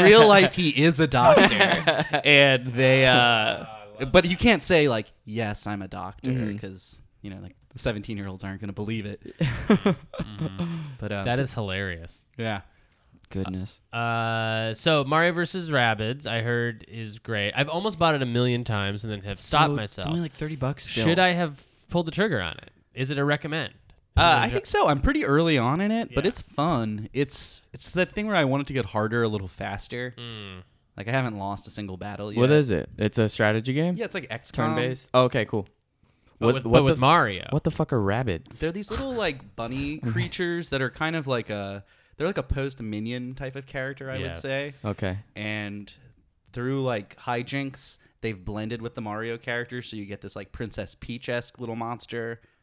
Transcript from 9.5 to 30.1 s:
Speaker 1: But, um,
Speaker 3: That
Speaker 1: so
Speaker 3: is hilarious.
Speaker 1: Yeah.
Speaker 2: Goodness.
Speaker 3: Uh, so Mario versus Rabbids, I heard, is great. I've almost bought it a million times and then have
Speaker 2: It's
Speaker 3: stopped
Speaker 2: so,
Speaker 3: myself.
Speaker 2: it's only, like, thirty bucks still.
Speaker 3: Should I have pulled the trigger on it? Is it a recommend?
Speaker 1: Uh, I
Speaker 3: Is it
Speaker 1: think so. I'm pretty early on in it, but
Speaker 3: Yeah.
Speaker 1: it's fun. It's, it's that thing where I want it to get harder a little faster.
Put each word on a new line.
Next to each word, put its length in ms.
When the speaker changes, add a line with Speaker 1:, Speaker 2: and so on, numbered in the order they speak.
Speaker 1:
But, 140
um, 120
Speaker 3:
That 120
Speaker 1:
so 60
Speaker 3:
is 120
hilarious. 680
Speaker 1:
Yeah. 240
Speaker 2:
Goodness. 500
Speaker 3:
Uh, 840
so 300
Mario 280
versus 380
Rabbids, 560
I 160
heard, 460
is 300
great. 380
I've 120
almost 300
bought 160
it 80
a 40
million 380
times 400
and 80
then 100
have 100
Speaker 2:
It's 100
Speaker 3:
stopped 280
Speaker 2:
so, 60
Speaker 3:
myself. 300
Speaker 2:
it's 20
only, 120
like, 120
thirty 240
bucks 340
still. 140
Speaker 3:
Should 140
I 140
have 300
pulled 160
the 60
trigger 280
on 180
it? 120
Is 160
it 80
a 60
recommend? 480
Speaker 1:
Uh, 40
I 260
Speaker 3:
Is 60
it 20
Speaker 1:
think 120
so. 220
I'm 120
pretty 240
early 340
on 220
in 100
it, 240
but 100
Speaker 3:
Yeah. 40
Speaker 1:
it's 140
fun. 720
It's, 480
it's 180
that 220
thing 160
where 80
I 80
want 180
it 60
to 40
get 120
harder 400
a 40
little 200
faster. 680